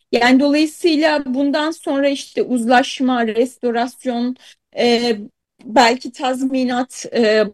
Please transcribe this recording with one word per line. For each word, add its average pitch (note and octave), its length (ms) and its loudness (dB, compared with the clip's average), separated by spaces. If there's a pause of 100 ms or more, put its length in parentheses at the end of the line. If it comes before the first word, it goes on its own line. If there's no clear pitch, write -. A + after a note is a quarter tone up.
(120)
Yani B3 280 4
dolayısıyla D4+ 840 2
bundan C#4+ 440 -2
sonra C#4+ 380 -2
işte C#4 340 -4
uzlaşma, B3 840 0
restorasyon, A#3+ 1120 -4 (420)
e, A#3 380 0 (480)
belki B3 480 2
tazminat, B3+ 1000 -4
e, A3 400 4